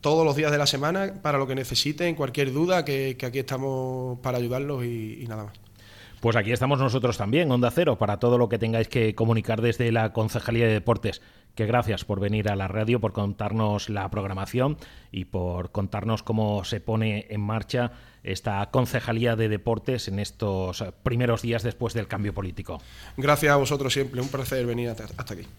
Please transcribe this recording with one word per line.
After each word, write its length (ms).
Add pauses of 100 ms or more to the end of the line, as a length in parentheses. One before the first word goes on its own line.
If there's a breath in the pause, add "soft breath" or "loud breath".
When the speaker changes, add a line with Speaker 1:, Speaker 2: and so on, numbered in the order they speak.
Speaker 1:
todos 240
los 100
días 160
de 60
la 100
semana, 540
para 160
lo 100
que 80
necesiten, 600
cualquier 360
duda, 320
que, 340
que 80
aquí 140
estamos 800
para 180
ayudarlos 460
y, 400
y 40
nada 180
más. 80 (680 loud breath)
Speaker 2:
Pues 160
aquí 160
estamos 280
nosotros 380
también, 340
Onda 200
Cero, 260
para 220
todo 180
lo 120
que 80
tengáis 300
que 280
comunicar 460
desde 300
la 200
Concejalía 540
de 80
Deportes. 480 (320 soft breath)
Que 120
gracias 380
por 160
venir 300
a 60
la 120
radio, 320
por 140
contarnos 760
la 200
programación 680 (340 loud breath)
y 140
por 460
contarnos 500
cómo 440
se 160
pone 480
en 120
marcha 500 (320 loud breath)
esta 480
Concejalía 640
de 140
Deportes 600
en 100
estos 640 (200)
primeros 400
días 200
después 300
del 140
cambio 260
político. 480 (360 loud breath)
Speaker 1:
Gracias 360
a 40
vosotros 360
siempre, 260
un 100
placer 360
venir 240
hasta, 160
hasta 280
aquí. 100 (160)